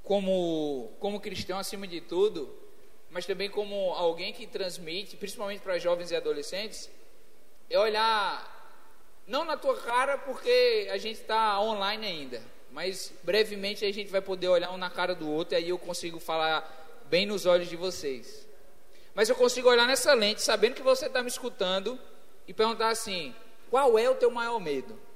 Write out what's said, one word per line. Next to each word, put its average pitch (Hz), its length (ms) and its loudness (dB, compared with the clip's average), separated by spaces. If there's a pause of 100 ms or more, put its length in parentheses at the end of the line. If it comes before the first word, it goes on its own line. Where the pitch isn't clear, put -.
como, 165 960 0
como 202 220 -2
cristão 190 380 -6
acima 196 280 -6
de 170 140 -8
tudo, 170 560 0 (540)
mas 175 160 -6
também 196 240 -4
como 202 420 -2
alguém 170 400 0
que 226 140 -10
transmite, 180 680 -8
principalmente 202 460 -8
pra 185 180 -2
jovens 175 320 0
e 170 60 0
adolescentes, 156 720 -4 (800)
é 180 100 4
olhar, 214 1500 0
não 269 180 -2
na 311 140 -2
tua 262 180 2
cara, 247 400 2
porque 247 760 4
a 196 60 0
gente 214 240 -6
tá 220 400 2
online 214 460 0
ainda, 135 360 -6 (300)
mas 180 400 -6 (100)
brevemente 202 600 0
a 202 80 2
gente 202 180 -6
vai 190 120 2
poder 190 260 -2
olhar 180 220 6
um 185 80 -6
na 180 100 -4
cara 180 260 0
do 160 140 -6
outro, 170 260 0
e 175 40 4
aí 170 100 -2
eu 180 100 0
consigo 175 400 -8
falar 160 920 -2
bem 180 160 4
nos 202 180 -2
olhos 175 240 6
de 170 80 -8
vocês. 156 680 -4 (720)
Mas 214 120 6
eu 254 80 4
consigo 247 320 6
olhar 240 180 8
nessa 269 260 4
lente, 214 300 4
sabendo 226 320 4
que 285 80 -8
você 262 260 4
tá 254 140 0
me 240 60 -4
escutando, 202 680 -2 (520)
e 185 40 -10
perguntar 226 360 4
assim, 185 440 -2 (380)
"Qual 247 260 6
é 240 140 6
o 262 60 4
teu 247 120 6
maior 233 300 0
medo? 131 400 -4 (180)